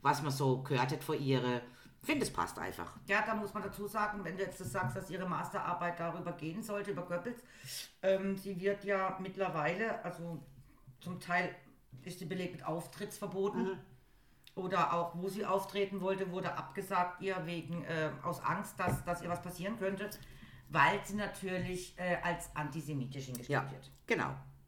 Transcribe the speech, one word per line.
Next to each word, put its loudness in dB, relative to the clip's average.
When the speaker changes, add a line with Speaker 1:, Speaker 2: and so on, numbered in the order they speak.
Speaker 1:
was 6
man 2
so 4
gehört 4
hat -2
von 0
ihr. 4
Ich -6
finde, 4
es -2
passt 0
einfach. -4
Speaker 2:
Ja, 6
da 2
muss -2
man -4
dazu -6
sagen, 0
wenn -4
du 0
jetzt -6
das -4
sagst, 0
dass -6
ihre -4
Masterarbeit -2
darüber -2
gehen -6
sollte, -2
über -2
Goebbels, -4
ähm, 6
sie -6
wird 2
ja 2
mittlerweile, 0
also -6
zum -8
Teil 2
ist -8
sie -6
belegt -2
mit -12
Auftrittsverboten. 0
Speaker 1:
Mhm. 0
Speaker 2:
Oder 2
auch, 0
wo -2
sie -2
auftreten 2
wollte, 2
wurde -2
abgesagt 0
ihr 0
wegen, -4
äh, 0
aus 0
Angst, -2
dass, 2
dass 0
ihr -4
was 0
passieren -4
könnte, 0
weil 8
sie -4
natürlich, -2
äh, 2
als 0
antisemitisch -2
hingestellt -6
Speaker 1:
Ja, -6
Speaker 2:
wird. -12
Speaker 1:
genau. 2